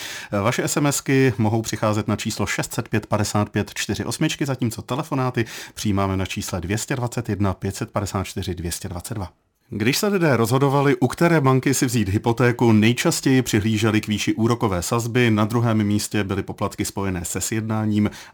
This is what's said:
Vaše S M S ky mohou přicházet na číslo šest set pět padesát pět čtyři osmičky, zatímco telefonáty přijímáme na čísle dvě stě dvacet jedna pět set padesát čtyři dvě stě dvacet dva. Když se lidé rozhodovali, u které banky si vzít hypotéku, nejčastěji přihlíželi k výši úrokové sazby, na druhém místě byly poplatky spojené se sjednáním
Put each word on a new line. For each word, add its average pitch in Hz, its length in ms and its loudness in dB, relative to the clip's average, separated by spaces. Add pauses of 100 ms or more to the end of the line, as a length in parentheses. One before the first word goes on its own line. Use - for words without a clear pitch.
(440)
Vaše 135 240 0
S - 100 -4
M 147 100 2
S 139 140 -2
ky 135 360 4
mohou 113 240 2
přicházet 107 460 -2
na 107 80 0
číslo 104 300 -4
šest - 280 -4
set - 160 -6
pět 110 160 -2
padesát 104 440 0
pět 101 240 -2
čtyři - 320 -4
osmičky, 156 400 -2
zatímco 127 360 -4
telefonáty 127 640 -2 (280)
přijímáme 98 440 0
na 95 80 -2
čísle 95 360 -6
dvě 92 160 -2
stě - 180 -6
dvacet 120 340 -4
jedna 95 240 0
pět 98 220 -6
set - 160 -8
padesát 101 320 -2
čtyři 92 320 -6
dvě 87 160 -6
stě - 180 -8
dvacet 87 240 -10
dva. 101 200 -8 (400)
Když 110 240 0
se 214 100 0
lidé 170 300 4
rozhodovali, 135 580 4
u 139 120 2
které 170 340 4
banky 131 320 4
si 135 120 0
vzít 113 240 0
hypotéku, 120 640 2
nejčastěji 123 680 4
přihlíželi 107 600 2
k - 60 -6
výši 107 260 0
úrokové 110 480 0
sazby, 117 500 0
na 107 140 4
druhém 113 380 2
místě 104 400 0
byly 95 200 -2
poplatky - 420 -6
spojené 92 400 -4
se 95 160 -6
sjednáním 110 680 0 (240)